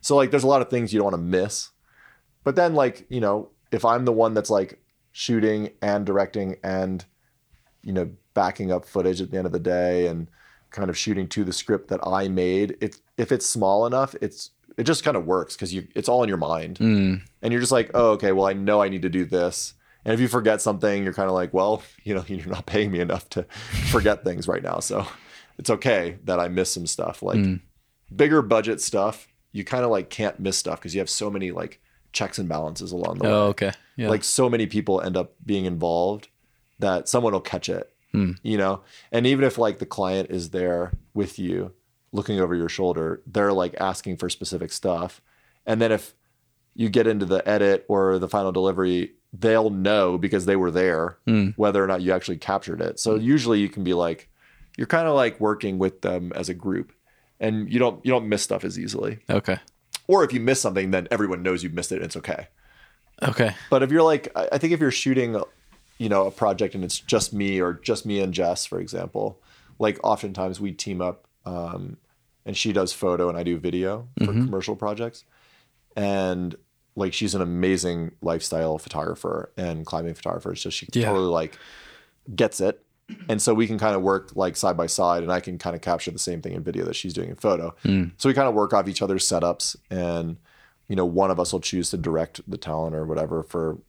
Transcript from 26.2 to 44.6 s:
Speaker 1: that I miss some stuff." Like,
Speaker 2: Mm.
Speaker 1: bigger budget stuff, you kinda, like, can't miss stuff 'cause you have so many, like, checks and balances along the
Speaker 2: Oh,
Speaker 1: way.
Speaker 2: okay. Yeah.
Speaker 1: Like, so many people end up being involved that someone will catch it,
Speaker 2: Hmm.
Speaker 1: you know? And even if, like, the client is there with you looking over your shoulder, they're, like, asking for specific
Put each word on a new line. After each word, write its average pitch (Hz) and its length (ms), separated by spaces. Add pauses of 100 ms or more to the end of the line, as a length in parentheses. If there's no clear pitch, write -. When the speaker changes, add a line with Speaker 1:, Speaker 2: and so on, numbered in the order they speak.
Speaker 1:
that 90 160
I 87 80
miss 90 260
some 85 140
stuff." - 340
Like, 95 180
Speaker 2:
Mm. 95 200 (560)
Speaker 1:
bigger 147 260
budget 110 400
stuff, 107 460 (240)
you 98 120
kinda, 123 240
like, 98 220
can't - 300
miss 95 180
stuff 82 240
'cause 82 140
you 98 60
have 90 80
so 104 200
many, 95 220
like, 85 300 (320)
checks - 260
and 90 100
balances 82 420
along 87 280
the 95 80
Speaker 2:
Oh, - 20 (160)
Speaker 1:
way. 101 40
Speaker 2:
okay. 98 220 (260)
Yeah. 113 120
Speaker 1:
Like, 107 140
so 127 260
many 113 180
people 101 340
end 90 160
up 87 160 (120)
being 98 200
involved 87 640 (500)
that 92 280
someone 120 260
will 95 80
catch - 280
it, 92 240 (180)
Speaker 2:
Hmm. 98 200 (100)
Speaker 1:
you 107 160
know? 95 240 (300)
And 117 160
even 135 180
if, 123 120
like, 110 220
the - 60
client 95 460
is 87 180
there 90 420 (220)
with 101 260
you 92 320 (400)
looking 101 300
over 87 140
your 85 120
shoulder, 85 580
they're, 101 280
like, 90 260
asking 95 380
for 92 120
specific 87 440